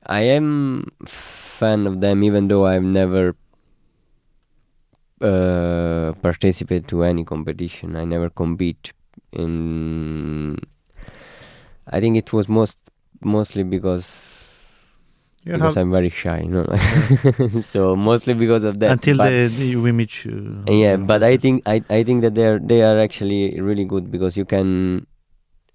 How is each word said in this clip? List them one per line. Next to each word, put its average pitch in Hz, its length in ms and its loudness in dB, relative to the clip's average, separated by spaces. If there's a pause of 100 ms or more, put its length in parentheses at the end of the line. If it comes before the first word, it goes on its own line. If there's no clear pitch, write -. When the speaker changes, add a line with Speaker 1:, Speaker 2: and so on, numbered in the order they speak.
Speaker 1:
I 101 160 -2
am 143 720 0 (160)
fan - 800 -4
of 95 140 -4
them, 101 220 2
even 104 240 2
though 98 200 4
I've 92 160 2
never, 92 520 2 (1900)
uh, 87 1000 0
participated 87 680 -2
to 85 140 0
any 85 200 0
competition. 82 720 -10
I 82 100 -8
never 85 240 -4
compete 85 640 -6 (380)
in. 80 1300 -6 (1300)
I 82 120 -4
think 113 180 2
it - 160 -4
was 104 160 0
most, 110 400 -2 (340)
mostly 104 400 -2
because 90 680 -6 (1120)
Speaker 2:
You 170 100 -8
Speaker 1:
because 160 220 0
Speaker 2:
have 92 80 2
Speaker 1:
I'm 90 80 0
very 90 180 2
shy, 85 320 -6
you 82 80 -6
know. 90 160 -2 (960)
<laughs> - 0 -
So 95 340 0
mostly 113 380 2
because 113 300 2
of 104 160 -2
that, 107 120 4
Speaker 2:
Until 135 260 2
Speaker 1:
but - 120 4
Speaker 2:
the, 123 180 2
the, 123 300 -2
we 120 140 2
meet 117 340 -2
you. 104 420 -10
Speaker 1:
Yeah, 107 300 4
but 104 260 2
I 127 140 6
think, 127 300 2
I, 110 220 0
I 110 140 2
think 120 200 0
that 110 120 2
they 113 120 2
are, 107 120 2
they 117 220 2
are 110 180 6
actually 101 640 -2
really 101 240 -2
good 95 260 -4
because 90 240 -2
you 98 100 -4
can, 92 600 0 (680)